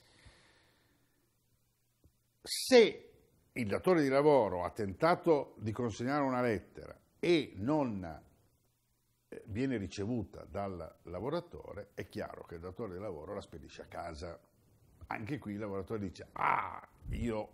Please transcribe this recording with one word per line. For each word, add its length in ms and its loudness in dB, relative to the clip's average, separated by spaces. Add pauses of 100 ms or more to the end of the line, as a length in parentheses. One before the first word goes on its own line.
(2500)
Se 720 6 (400)
il 140 -2
datore 360 4
di 60 4
lavoro 560 6
ha 60 -2
tentato 880 2
di 140 -2
consegnare 500 -2
una 200 2
lettera 520 -2 (240)
e 380 2
non, 480 0 (1200)
eh, 180 -14
viene 320 -2
ricevuta 680 -6
dal 600 -8
lavoratore, 920 -8
è 120 -8
chiaro 380 -10
che 120 -14
il 40 -12
datore 320 -8
di 80 -8
lavoro 320 -8
la 80 -8
spedisce 400 -14
a 60 -14
casa. 520 -10 (680)
Anche 320 -6
qui 160 -8
il 40 -6
lavoratore 420 -4
dice: 320 -8
"Ah, 480 0 (300)
io 440 -2